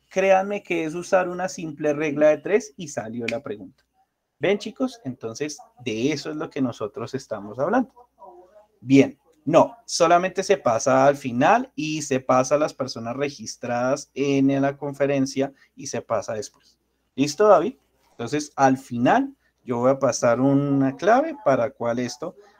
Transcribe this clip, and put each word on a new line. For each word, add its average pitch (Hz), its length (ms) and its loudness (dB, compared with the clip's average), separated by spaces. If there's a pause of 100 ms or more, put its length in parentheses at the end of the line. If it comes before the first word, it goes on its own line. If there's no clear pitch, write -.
(100)
créanme 196 520 2
que 165 220 -4
es 156 100 -6
usar 175 360 0
una 180 180 -6
simple 151 460 -4
regla 151 360 2
de 151 100 4
tres 190 380 -2
y 165 120 -12
salió 117 380 -8
la 113 140 -4
pregunta. 104 420 -14 (560)
¿Ven, 190 180 0
chicos? 254 460 -8
Entonces, 127 560 -10 (240)
de 117 280 -2
eso 151 180 -6
es 156 60 -8
lo 156 140 -8
que 143 120 -6
nosotros 113 520 -6
estamos 107 460 -10
hablando. 208 320 -2 (880)
Bien, 135 400 4 (240)
no, 151 320 4 (100)
solamente 175 580 2
se 190 140 2
pasa 131 500 2
al 143 100 4
final 147 580 0
y 156 280 -6
se 131 160 -2
pasa 127 360 2
a 147 40 4
las 156 140 -2
personas 120 420 -8
registradas 127 960 -6
en 139 480 2
la 139 160 -2
conferencia 139 720 -2 (240)
y - 120 -16
se 117 140 -8
pasa 113 320 -4
después. - 440 -14 (380)
¿Listo, 147 320 2
David? 190 280 6 (360)
Entonces, 131 440 -6
al 131 220 4
final, 175 580 0 (300)
yo 120 140 -4
voy 127 120 4
a 135 80 0
pasar 123 400 2
una 139 560 2
clave 262 480 2
para 131 280 2
cual 117 280 -4
esto 151 360 -8 (240)